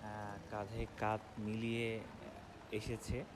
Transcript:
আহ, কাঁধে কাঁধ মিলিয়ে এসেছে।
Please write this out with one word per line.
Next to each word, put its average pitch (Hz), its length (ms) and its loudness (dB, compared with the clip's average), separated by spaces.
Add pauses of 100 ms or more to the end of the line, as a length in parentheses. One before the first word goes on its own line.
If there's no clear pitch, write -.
আহ, 104 340 -2 (140)
কাঁধে 107 340 0 (120)
কাঁধ 107 220 6 (180)
মিলিয়ে 113 640 2 (720)
এসেছে। 117 520 2 (120)